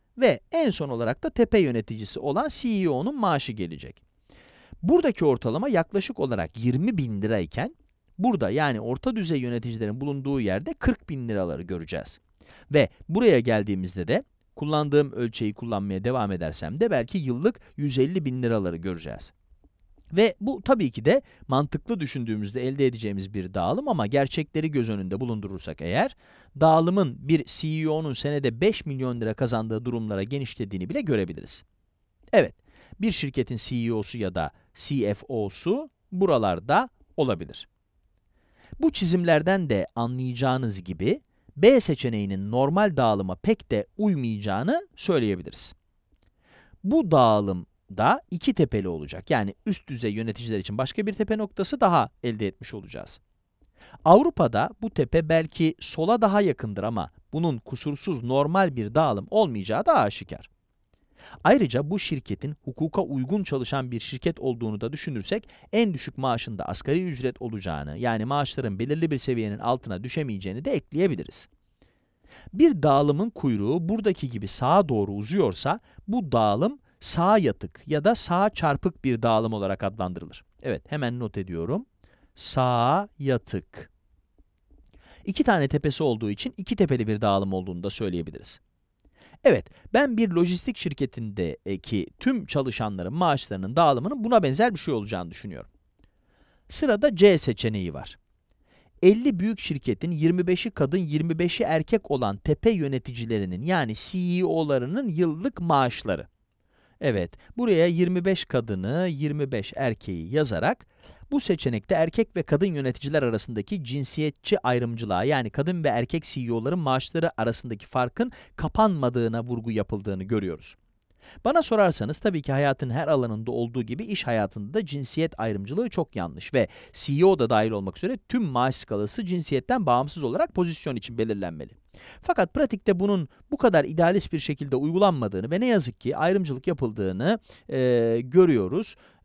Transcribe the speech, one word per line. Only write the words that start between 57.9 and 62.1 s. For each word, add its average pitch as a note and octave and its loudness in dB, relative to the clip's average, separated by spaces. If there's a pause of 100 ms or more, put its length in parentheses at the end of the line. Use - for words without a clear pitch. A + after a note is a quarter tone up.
normal D3 2
bir A2+ -4
dağılım B2 2
olmayacağı B2 0
da D4+ 4
aşikar. - -4 (960)
Ayrıca D3 4
bu F#3 -2
şirketin C3+ -6